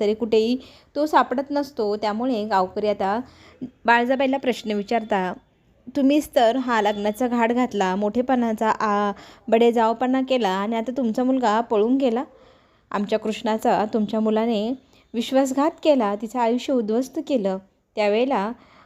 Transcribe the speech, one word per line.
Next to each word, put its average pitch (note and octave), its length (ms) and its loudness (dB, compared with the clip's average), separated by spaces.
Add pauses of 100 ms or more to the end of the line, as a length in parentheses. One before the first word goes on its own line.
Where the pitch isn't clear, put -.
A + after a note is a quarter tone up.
तरी G#3 140 0
कुठेही A3+ 420 2 (400)
तो D4 100 0
सापडत C#4 440 0
नसतो. C#4 460 -2
त्यामुळे G#3+ 480 -2
गावकरी G3+ 440 0
आता G3+ 320 0 (640)
बाळजाबाईला B3+ 520 2
प्रश्न A3+ 360 -2
विचारता, G#3 600 -2 (640)
"तुम्हीच C#4+ 400 2
तर A#3+ 200 4
हा A#3+ 260 0
लग्नाचा G#3 460 0
घाट A#3 240 2
घातला, G#3 440 0
मोठेपणाचा A3+ 720 0
आ, G#3 440 0 (360)
बडेजावपणा A#3 800 2
केला B3+ 200 0
आणि G3+ 280 -2
आता A3+ 200 -4
तुमचा B3 280 0
मुलगा B3 360 2
पळून A#3 360 2
गेला. C4 280 0 (680)
आमच्या G#3 280 -2
कृष्णाचा A3 680 -2 (100)
तुमच्या A3 260 0
मुलाने A3 520 0 (420)
विश्वासघात C4 560 0 (120)
केला, B3 320 2
तिचं A3 240 -8
आयुष्य A#3+ 340 0
उद्ध्वस्त A#3+ 560 -2
केलं." G3 300 0 (380)
त्यावेळेला G#3+ 560 0 (320)